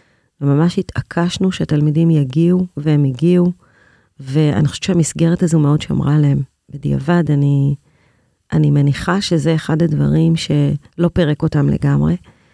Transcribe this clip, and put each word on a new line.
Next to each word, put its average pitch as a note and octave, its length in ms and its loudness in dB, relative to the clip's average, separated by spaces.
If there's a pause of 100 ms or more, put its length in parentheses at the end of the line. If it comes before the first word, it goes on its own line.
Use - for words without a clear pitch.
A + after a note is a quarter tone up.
(420)
וממש D3 380 0
התעקשנו F3+ 720 -4
שהתלמידים D#3 580 0
יגיעו, E3 560 2 (120)
והם D3 260 0
הגיעו, F3 480 2 (680)
ואני C#3 480 0
חושבת - 160 -8
שהמסגרת E3+ 600 0
הזו E3 160 2
מאוד D3 220 2
שמרה C#3 340 -2
עליהם. C#3+ 260 2 (300)
בדיעבד, C#3+ 600 -2
אני, C#3+ 440 2 (760)
אני D3+ 180 2
מניחה C#3+ 500 0
שזה D#3+ 340 0
אחד D#3+ 260 -2
הדברים D#3 540 0
שלא D3 760 -2
פירק D3+ 300 0
אותם D3 260 0
לגמרי. C#3+ 460 0 (380)